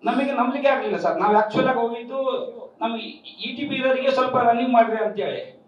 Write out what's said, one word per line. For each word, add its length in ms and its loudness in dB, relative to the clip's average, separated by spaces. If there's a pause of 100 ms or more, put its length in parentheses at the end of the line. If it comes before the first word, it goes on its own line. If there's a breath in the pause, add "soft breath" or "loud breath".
ನಮಗೆ 280 0
ನಂಬಲಿಕ್ಕೆ 380 2
ಆಗ್ಲಿಲ್ಲ 280 0
ಸರ್. 220 -2
ನಾವು 180 4
ಆಕ್ಚುಯಲ್ 300 2
ಆಗಿ 120 2
ಹೋಗಿದ್ದು 440 -4 (580)
ನಮ್ಗೆ 220 -4
ಇ 520 -12
ಟಿ 120 -6
ಪಿ 80 -4
ಇರೋರಿಗೆ 360 0
ಸ್ವಲ್ಪ 260 2
ರನ್ನಿಂಗ್ 360 2
ಮಾಡ್ರಿ 320 4
ಅಂತೇಳಿ. 640 -6